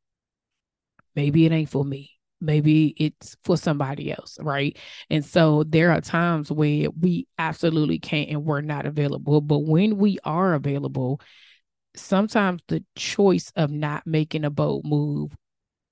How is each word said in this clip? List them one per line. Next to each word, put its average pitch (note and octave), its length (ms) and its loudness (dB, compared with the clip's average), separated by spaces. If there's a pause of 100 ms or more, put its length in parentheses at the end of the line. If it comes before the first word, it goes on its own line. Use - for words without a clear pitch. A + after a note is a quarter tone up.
(1160)
maybe D3 300 4
it D#3+ 80 4
ain't D#3+ 160 -2
for C#3 160 -2
me. C#3 260 -10 (300)
Maybe D#3 460 4 (100)
it's - 480 -4
for F3+ 100 2
somebody C#3+ 560 -4
else, - 300 -14
right? C#3+ 360 -4 (320)
And D3+ 140 0
so D3+ 400 4
there D#3+ 280 4
are E3 100 2
times E3 500 -2
where D3+ 380 0
we E3+ 380 -2 (120)
absolutely D#3+ 600 0
can't - 320 -4
and D3 120 -6
we're D3+ 160 -2
not D3 260 -6
available. D3 540 0
But D3 200 0
when E3+ 380 2
we G3 280 2
are E3+ 280 2
available, C#3 680 -2 (720)
sometimes G3 760 0
the D#3+ 120 -2 (140)
choice - 600 0
of D#3 120 0
not D3 380 -6
making D#3 380 -2
a D3 40 0
bold D3 360 -2
move D3 500 -2 (560)